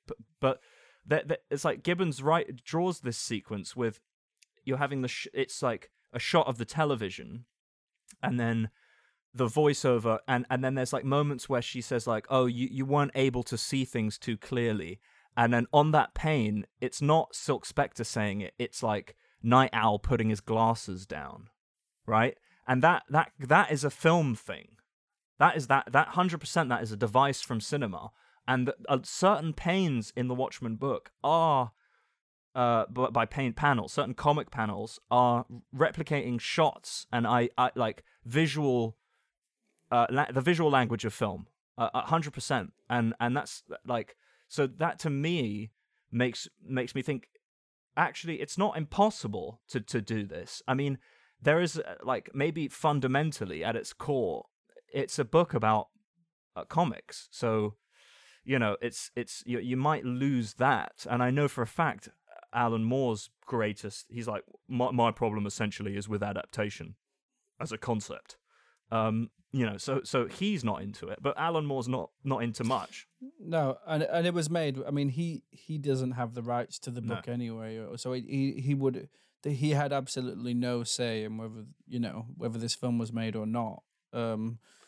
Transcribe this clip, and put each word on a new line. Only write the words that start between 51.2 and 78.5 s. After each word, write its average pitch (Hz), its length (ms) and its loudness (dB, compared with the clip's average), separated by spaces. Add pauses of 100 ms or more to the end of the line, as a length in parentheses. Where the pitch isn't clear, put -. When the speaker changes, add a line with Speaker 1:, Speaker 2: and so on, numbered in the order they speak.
Speaker 1:
there 156 200 4
is, 160 180 -2
uh, 90 240 -8
like, 120 320 -2
maybe 143 340 -2
fundamentally 135 960 0
at 113 120 -2
its - 160 -8
core, 113 540 -2 (460)
it's - 260 -2
a 135 60 0
book 160 300 4
about, 110 340 2 (640)
uh, 82 100 -10
comics. - 680 -4
So, 110 460 -2 (680)
you 131 140 0
know, 104 240 2
it's, - 340 -6
it's, - 300 -8
you, 120 120 -2
you 123 180 -2
might 143 280 0
lose 123 500 0
that. 123 540 0
And 120 140 0
I 127 80 2
know 143 180 2
for 127 140 -4
a 110 40 -2
fact, - 440 -4 (420)
Alan 113 320 2
Moore's 120 460 0 (160)
greatest, 107 640 -4
he's 120 180 -8
like, 104 140 -4 (260)
"My, 123 220 0
my 117 200 4
problem 107 360 0
essentially 104 500 -4
is 101 140 -6
with 101 120 -2
adaptation - 720 -6 (640)
as 135 140 -8
a 107 60 -8
concept." - 580 -6 (540)
Um, 110 400 0 (220)
you 131 120 2
know, 101 140 -2
so, 135 260 -2
so 127 220 0
he's 190 380 -2
not 101 180 -2
into 101 260 -10
it, 98 140 -10
but 139 160 0
Alan 160 260 0
Moore's 135 240 -4
not, 127 220 -4 (140)
not 135 180 -2
into 117 220 -4
much. 113 420 -4 (340)
Speaker 2:
No, 160 360 0 (100)
and, 156 160 0
and 170 240 0
it 175 80 2
was 160 160 0
made, 151 360 0
I 143 40 -6
mean, 143 200 0
he, 165 400 -4
he - 280 -10
doesn't 131 340 0
have 120 220 -4
the 120 80 -8
rights 120 380 -4
to 131 100 -10
the 123 100 -8
Speaker 1:
No. 110 160 -4
Speaker 2:
book 92 120 -10
anyway, 113 500 -6
or, 110 200 -10
so 127 160 -6
he, 127 80 -6 (340)